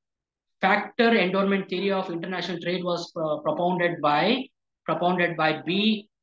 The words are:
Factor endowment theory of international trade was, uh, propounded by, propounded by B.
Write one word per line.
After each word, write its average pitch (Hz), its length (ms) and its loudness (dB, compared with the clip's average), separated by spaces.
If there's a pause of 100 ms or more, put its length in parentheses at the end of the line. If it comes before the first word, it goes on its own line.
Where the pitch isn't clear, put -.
(600)
Factor 208 540 2
endowment 190 540 0
theory 190 220 -2
of 185 200 -2
international 170 480 -6
trade 180 240 -4
was, 175 320 -4
uh, 156 220 -2
propounded 175 640 0
by, 156 420 2 (420)
propounded 175 520 0
by 156 240 0
B. 208 480 0 (120)